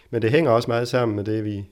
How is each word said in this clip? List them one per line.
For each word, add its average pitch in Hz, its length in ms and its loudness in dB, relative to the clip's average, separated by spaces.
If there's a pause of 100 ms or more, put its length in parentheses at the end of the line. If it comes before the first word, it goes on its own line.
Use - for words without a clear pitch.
(100)
Men 113 120 -2
det 110 80 2
hænger 147 200 4
også 120 200 2
meget 120 180 -2
sammen 117 280 0
med 104 80 -4
det, 110 200 -4
vi, 101 280 -8